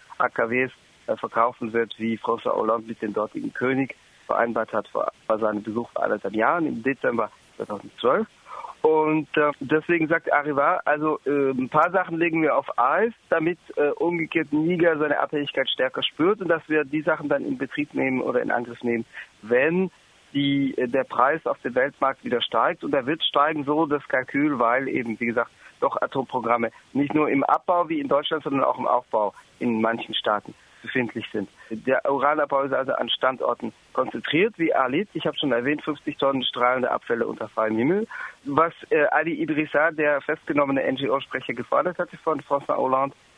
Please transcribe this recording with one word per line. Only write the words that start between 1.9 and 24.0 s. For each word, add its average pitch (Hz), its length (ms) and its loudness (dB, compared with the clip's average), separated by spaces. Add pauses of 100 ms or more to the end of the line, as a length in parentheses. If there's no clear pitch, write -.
wie 113 180 0
François 117 380 -2
Hollande 110 320 0
mit 117 160 -10
dem 104 100 -4
dortigen 107 400 -4
König 131 420 -2 (300)
vereinbart 113 480 0
hat, 107 140 -2
vor, - 240 -2 (160)
bei 110 100 2
seinem 107 240 0
Besuch 110 300 -4
vor - 120 -2
anderthalb 104 300 -2
Jahren 143 320 2
im 123 160 -4
Dezember 120 480 -2 (280)
zweitausendzwölf. 113 720 -2 (540)
Und, 156 460 2 (100)
äh, 147 220 4
deswegen 156 480 0
sagt 165 260 0
Areva, 147 520 2
also, 151 420 0
äh, 139 240 2
ein 127 180 -2
paar 165 220 2
Sachen 175 260 -2
legen 165 240 2
wir 139 160 2
auf - 220 -4
Eis, 170 340 2 (160)
damit, 165 300 0 (160)
äh, 147 140 2
umgekehrt 165 600 -2
Niger 160 460 4
seine 147 220 0
Abhängigkeit 143 500 -2
stärker 127 320 -2
spürt 185 400 0
und 180 60 -4
dass 160 200 0
wir 151 160 2
die 147 200 -2
Sachen 151 260 0
dann 139 160 0
in 135 140 -4
Betrieb 143 340 -4
nehmen 131 280 0
oder 123 200 0
in - 80 -4
Angriff 117 320 -2
nehmen, 117 240 0 (380)
wenn 156 480 2 (420)
die, 139 440 2
äh, 127 100 0
der 131 160 2
Preis 135 420 2
auf - 140 -2
dem 123 160 -6
Weltmarkt 135 500 0
wieder 120 160 0
steigt. 131 420 0
Und 147 120 -2
er 131 100 0
wird 160 180 -2
steigen, 147 420 0
so 151 200 2
das 143 220 -2